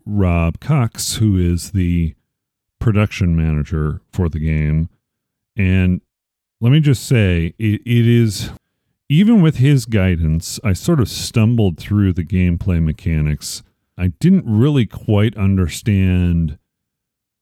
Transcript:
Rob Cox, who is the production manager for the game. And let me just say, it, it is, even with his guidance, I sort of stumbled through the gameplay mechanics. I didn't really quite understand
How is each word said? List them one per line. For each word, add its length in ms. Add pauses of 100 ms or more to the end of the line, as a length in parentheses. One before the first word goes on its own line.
Rob 560
Cox, 560
who 220
is 320
the 440 (640)
production 580
manager 640 (120)
for 160
the 100
game. 500 (680)
And 440 (600)
let 100
me 100
just 260
say, 520
it, 260
it 220
is, 440 (580)
even 320
with 160
his 300
guidance, 800
I 80
sort 280
of 80
stumbled 720
through 340
the 120
gameplay 580
mechanics. 800 (340)
I 120
didn't 380
really 380
quite 520
understand 1200 (840)